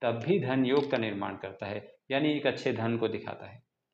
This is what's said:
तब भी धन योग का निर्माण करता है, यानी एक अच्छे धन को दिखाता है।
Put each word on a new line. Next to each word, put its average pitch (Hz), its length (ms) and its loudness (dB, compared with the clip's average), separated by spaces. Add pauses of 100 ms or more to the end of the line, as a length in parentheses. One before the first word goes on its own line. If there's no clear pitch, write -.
तब 120 80 2
भी 135 300 2
धन 131 240 2
योग 139 260 4
का 131 80 2
निर्माण 101 380 -2
करता 98 300 -10
है, 104 260 -8 (180)
यानी 147 220 2
एक 143 140 0
अच्छे 127 260 0
धन 113 240 0
को 113 120 2
दिखाता 104 380 -6
है। 101 160 -18 (320)